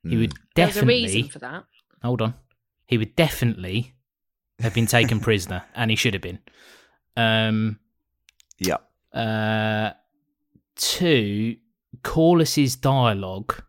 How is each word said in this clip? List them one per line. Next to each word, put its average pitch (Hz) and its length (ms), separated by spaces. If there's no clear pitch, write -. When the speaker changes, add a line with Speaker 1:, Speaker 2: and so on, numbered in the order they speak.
Speaker 1:
He 98 120
Speaker 2:
Mm. 113 40
Speaker 1:
would 113 140
Speaker 3:
There's 170 160
a - 20
Speaker 1:
definitely 233 300
Speaker 3:
reason 170 260
for - 100
that. 139 260
Speaker 1:
Hold 123 200
on. 113 120
He 123 120
would 110 180
definitely 113 800
have 113 140
been 117 140
taken 113 320
<laughs> - 80
prisoner, 92 360
and 113 160
he 110 60
should - 160
have 95 100
been. 90 160
Um, 110 640
Speaker 2:
Yeah. 90 180
Speaker 1:
uh, 110 800
two, 113 840
Corliss's 160 720
dialogue 104 920